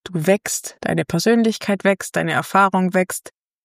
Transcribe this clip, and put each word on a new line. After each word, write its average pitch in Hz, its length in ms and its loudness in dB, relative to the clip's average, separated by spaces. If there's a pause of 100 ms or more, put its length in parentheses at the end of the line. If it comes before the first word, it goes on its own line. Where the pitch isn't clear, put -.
du 175 240 -4
wächst, - 540 -2
deine 165 240 -2
Persönlichkeit 220 800 0
wächst, 196 320 0
deine 165 160 -2
Erfahrung 190 600 2
wächst, - 360 -2 (360)